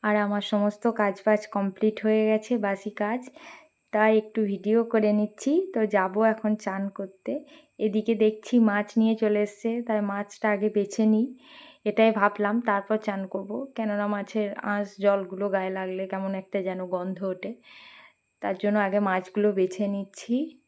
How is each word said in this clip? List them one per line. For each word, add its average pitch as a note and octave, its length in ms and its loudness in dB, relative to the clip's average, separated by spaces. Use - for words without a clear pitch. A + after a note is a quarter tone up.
আর G#3+ 140 0
আমার G#3 260 0
সমস্ত G#3 460 0
কাজবাজ G#3+ 600 2
কমপ্লিট G3+ 560 -2
হয়ে A3 220 4
গেছে, A3 320 0
বাসি G3 320 -2
কাজ, G#3+ 320 -4
তাই A3 260 6
একটু G#3+ 240 -2
ভিডিও G#3 420 2
করে G#3+ 300 2
নিচ্ছি। C#4 600 0
তো A3 120 0
যাব G3 380 2
এখন A3 320 2
চান G3 340 -6
করতে। F#3+ 420 -10
এদিকে G#3+ 380 0
দেখছি G#3+ 440 2
মাছ G#3 280 4
নিয়ে A3 180 4
চলে G#3+ 240 2
এসছে, A3+ 420 -2
তাই A3 200 -2
মাছটা G3+ 480 -4
আগে G#3 200 0
বেছে G#3 360 0
নিই, A3 200 4
এটাই A3 260 4
ভাবলাম, G#3 500 2
তারপর G#3+ 360 0
চান G3 300 -4
করব, G3+ 380 -8
কেননা G#3 320 -2
মাছের G#3 460 -2
আঁশ G#3 340 -4
জলগুলো G3 500 0
গায়ে F#3+ 200 -2
লাগলে F#3+ 380 -6
কেমন F#3+ 280 -4
একটা F#3+ 260 -6
যেন F#3 240 -6
গন্ধ F3+ 380 -2
ওঠে, F#3+ 280 -6
তার G3+ 160 -2
জন্য G#3 220 2
আগে G3 200 2
মাছগুলো G3+ 520 0
বেছে F#3+ 360 0
নিচ্ছি। G3+ 480 -6